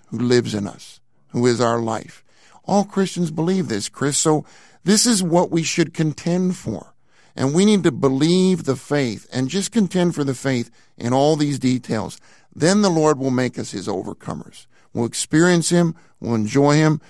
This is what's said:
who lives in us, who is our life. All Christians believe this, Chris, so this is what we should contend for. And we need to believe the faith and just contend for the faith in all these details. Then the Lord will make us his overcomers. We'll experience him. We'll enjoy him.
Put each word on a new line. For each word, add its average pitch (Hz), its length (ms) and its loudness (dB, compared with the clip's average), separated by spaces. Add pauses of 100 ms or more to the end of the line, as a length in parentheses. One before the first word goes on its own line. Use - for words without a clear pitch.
who - 100 -10
lives 120 380 0
in 101 100 -4
us, - 360 -16 (280)
who 120 160 -2
is 120 140 2
our 117 220 0
life. - 420 -8 (400)
All 196 220 2
Christians 180 460 -4
believe 165 360 -2
this, 104 220 -4
Chris, 139 280 -4
so 156 280 0 (400)
this 202 200 2
is 226 160 2
what 170 300 0
we 165 100 0
should 170 320 -2
contend 170 600 -2
for. - 380 -10 (420)
And 135 180 -2
we 185 120 4
need 208 180 4
to 175 80 2
believe 165 720 2
the 131 140 -2
faith 135 560 -4
and 131 160 -2
just 190 240 -4
contend 180 420 0
for 147 80 -2
the 135 100 -2
faith 127 380 -4 (260)
in 120 140 -4
all 143 240 4
these 143 240 -2
details. 123 580 -2 (380)
Then 190 260 2
the 196 80 4
Lord 156 300 2
will 135 120 -2
make 123 280 -2
us 117 120 -10
his 92 180 -8
overcomers. - 760 -10 (260)
We'll 117 120 -4
experience 165 640 2
him. 170 260 2 (260)
We'll 117 140 -2
enjoy 131 400 2
him. 156 340 2